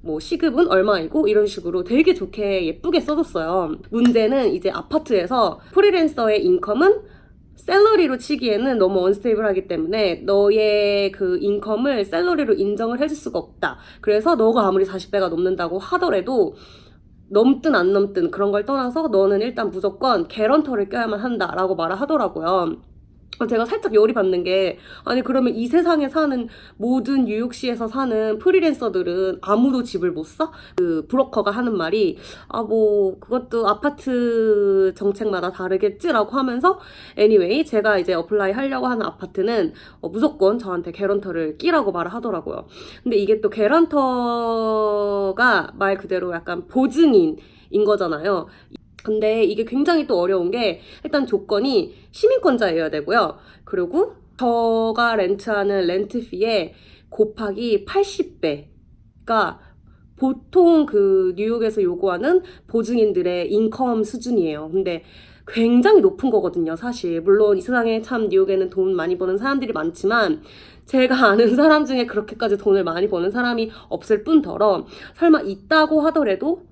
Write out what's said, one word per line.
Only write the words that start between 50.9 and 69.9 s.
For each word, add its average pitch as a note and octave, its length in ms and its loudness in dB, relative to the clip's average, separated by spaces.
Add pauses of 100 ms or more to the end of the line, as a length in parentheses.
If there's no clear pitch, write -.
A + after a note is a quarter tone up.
일단 C#4 240 -2
조건이 G#3+ 680 -2 (160)
시민권자여야 A#3 800 2
되고요. D#3 480 0 (260)
그리고 G3+ 500 -2 (260)
저가 A3+ 760 0
렌트하는 G3+ 680 0
렌트 G3+ 420 -4
피에 F#3+ 460 -2 (360)
곱하기 G#3+ 760 -2
팔십 - 560 -4
배가 - 1160 -4 (560)
보통 D#4 720 4
그 F#3+ 480 2
뉴욕에서 G#3+ 480 -2
요구하는 F#3 580 0 (240)
보증인들의 G3+ 880 0
인컴 A3+ 500 0
수준이에요. F3 680 -2
근데 F3+ 320 -2 (420)
굉장히 A#3 560 6
높은 G3 300 2
거거든요, F3 440 0
사실. F3 460 -6
물론 G3+ 380 4
이 - 20 -6
세상에 A3+ 400 0
참 A3 280 -2
뉴욕에는 F#3+ 420 2
돈 F#3+ 240 0
많이 F3 240 -2
버는 F#3 180 -2
사람들이 B3+ 340 -2
많지만 E3+ 720 -2 (440)